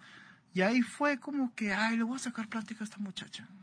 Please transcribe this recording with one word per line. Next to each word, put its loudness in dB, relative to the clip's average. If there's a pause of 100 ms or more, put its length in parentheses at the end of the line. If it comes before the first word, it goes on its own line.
(540)
y 4
ahí 6
fue 2
como 0
que, 0
"Ay, 2
le 4
voy 0
a -8
sacar -4
plática -6
a -2
esta -10
muchacha". -8 (160)